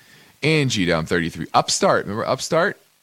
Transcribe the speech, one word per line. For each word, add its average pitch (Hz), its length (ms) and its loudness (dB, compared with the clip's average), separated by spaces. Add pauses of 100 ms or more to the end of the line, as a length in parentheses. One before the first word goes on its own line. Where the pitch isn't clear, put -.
(460)
Angie 135 420 0
down 82 200 0
thirty-three. 85 460 -2
Upstart, 135 520 2
remember 101 200 -4
Upstart? 160 540 0 (240)